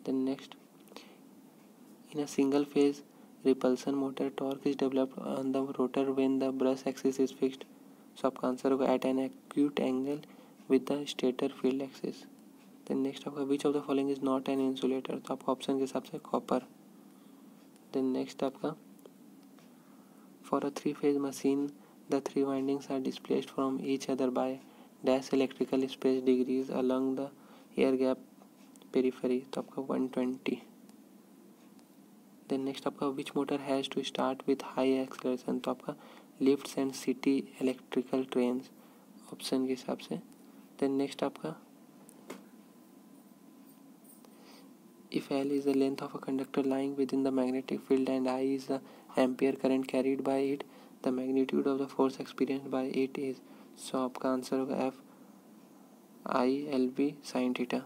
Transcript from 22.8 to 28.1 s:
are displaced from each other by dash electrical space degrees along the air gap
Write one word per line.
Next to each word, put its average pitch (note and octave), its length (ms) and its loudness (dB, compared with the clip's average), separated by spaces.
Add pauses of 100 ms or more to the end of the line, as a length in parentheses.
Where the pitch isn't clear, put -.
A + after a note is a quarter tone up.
are C3+ 100 -2
displaced C3 500 -2
from C3+ 320 -2
each C#3 280 -2
other C3 200 2
by C3 300 -2 (420)
dash C3 300 2
electrical C3+ 560 2
space C3 340 2
degrees C3 460 4 (120)
along C3 340 2
the C#3 160 -6 (480)
air C3 180 4
gap C3 220 4 (720)